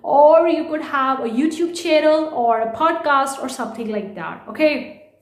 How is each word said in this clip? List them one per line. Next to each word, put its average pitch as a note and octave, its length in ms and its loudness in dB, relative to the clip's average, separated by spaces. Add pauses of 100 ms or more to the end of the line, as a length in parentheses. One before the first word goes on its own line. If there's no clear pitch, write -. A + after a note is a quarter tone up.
or D#4 440 6
you D#4+ 200 -2
could D4+ 140 -6
have C4+ 380 -2
a A#3 100 -6
YouTube D#4+ 500 -2
channel D#4 540 2
or A#3 280 0
a A3+ 120 -4
podcast D4+ 680 0
or B3+ 80 -8
something A3+ 440 -8
like G#3 240 -8
that, E3+ 320 -12
okay? C#4 640 -2 (100)